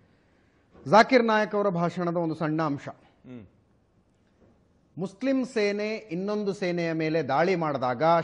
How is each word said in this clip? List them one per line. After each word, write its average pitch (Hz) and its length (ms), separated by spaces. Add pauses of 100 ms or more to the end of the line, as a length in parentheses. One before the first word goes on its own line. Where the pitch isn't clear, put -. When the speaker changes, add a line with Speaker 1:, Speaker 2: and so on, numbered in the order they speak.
(880)
Speaker 1:
ಜಾಕಿರ್ 233 340
ನಾಯಕ್ 214 320
ಅವರ 202 140
ಭಾಷಣದ 170 460
ಒಂದು 165 200
ಸಣ್ಣ 156 260
ಅಂಶ. 143 280
Speaker 2:
ಹ್ಮ್. 120 560 (1500)
Speaker 1:
ಮುಸ್ಲಿಂ 254 480
ಸೇನೆ 208 500
ಇನ್ನೊಂದು 202 580
ಸೇನೆಯ 175 400
ಮೇಲೆ 160 300
ದಾಳಿ 156 320
ಮಾಡಿದಾಗ 135 480 (200)